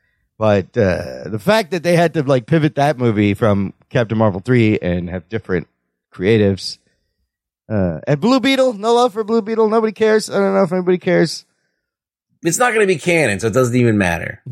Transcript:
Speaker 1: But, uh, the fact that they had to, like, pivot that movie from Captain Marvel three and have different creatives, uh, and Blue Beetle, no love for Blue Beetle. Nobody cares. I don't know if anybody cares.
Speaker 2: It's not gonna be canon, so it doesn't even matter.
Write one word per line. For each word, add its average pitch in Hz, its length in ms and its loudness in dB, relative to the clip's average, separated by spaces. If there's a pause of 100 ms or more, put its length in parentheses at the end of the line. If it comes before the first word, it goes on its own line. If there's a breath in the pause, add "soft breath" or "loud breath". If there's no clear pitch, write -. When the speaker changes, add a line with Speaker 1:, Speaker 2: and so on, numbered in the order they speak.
(380)
Speaker 1:
But, 104 380 0
uh, 82 520 -2
the 104 100 -6
fact 208 340 0
that 175 100 -4
they 170 140 2
had 165 180 2
to, 165 80 0
like, 131 240 0
pivot 156 300 0
that 143 220 0
movie 107 360 2
from 101 380 0 (180)
Captain 113 280 -2
Marvel 104 220 0
three 117 400 2
and 87 300 -4
have 90 180 -10
different 95 400 -4 (440)
creatives, 98 640 0 (880)
uh, 92 380 -2
and 143 140 0
Blue 240 200 2
Beetle, 262 340 0
no 214 200 -2
love 240 180 2
for 214 120 -6
Blue 226 180 0
Beetle. 220 260 0
Nobody 220 240 0
cares. 214 380 0
I 147 80 -2
don't 196 160 0
know 196 80 2
if 185 100 -2
anybody 185 260 0
cares. 175 460 0 (1000)
Speaker 2:
It's 170 140 -2
not 247 140 2
gonna 214 140 2
be 190 120 0
canon, 139 420 0
so 110 80 -2
it 101 40 -2
doesn't 123 220 2
even 120 240 2
matter. 85 420 -2 (120)